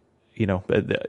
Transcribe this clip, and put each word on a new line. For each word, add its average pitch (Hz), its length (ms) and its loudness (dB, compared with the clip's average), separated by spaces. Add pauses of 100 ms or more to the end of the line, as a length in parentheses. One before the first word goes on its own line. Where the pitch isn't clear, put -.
(380)
you 113 80 2
know, 92 240 0
it, - 200 2 (200)